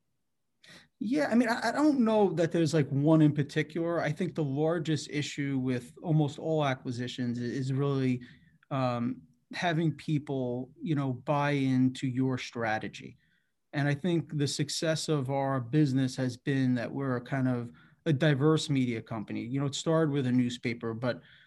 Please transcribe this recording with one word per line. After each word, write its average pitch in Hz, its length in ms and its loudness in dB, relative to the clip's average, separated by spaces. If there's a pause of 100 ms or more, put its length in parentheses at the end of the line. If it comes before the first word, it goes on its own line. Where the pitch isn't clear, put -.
(1000)
Yeah, 269 300 0
I 220 60 2
mean, 233 140 4
I, 233 200 -2
I - 40 -2
don't 285 260 4
know 214 320 4
that 160 200 0
there's, 165 220 2
like, 147 160 2
one 151 320 6
in 151 120 6
particular. 156 680 -2
I 151 100 0
think 165 220 -4
the 165 100 -2
largest 156 680 -2
issue 139 480 -2
with 127 420 -4
almost 156 380 2
all 156 260 0
acquisitions 123 720 -4
i-, 123 60 -6
is 131 280 -4
really, 135 500 0 (500)
um, 123 460 -2 (360)
having 165 380 0
people, 135 800 -4 (100)
you 175 140 -2
know, 135 180 -2
buy 143 380 0
into 131 560 2
your 127 320 0
strategy. 110 800 -6 (560)
And 143 140 0
I 143 60 2
think 156 440 -2
the 143 100 0
success 160 600 -2
of 139 200 0
our 135 300 0
business 131 560 2
has 127 220 -2
been 135 380 0
that 113 160 -4
we're 131 260 -2
a 120 40 -4
kind 131 280 -2
of 120 200 -2 (360)
a 165 80 4
diverse 151 560 4
media 123 320 0
company. 107 400 -8
You 123 180 -4
know, 143 80 -2
it 139 80 -6
started 160 360 2
with 139 140 0
a 123 60 0
newspaper, 120 640 0
but 117 280 -4 (260)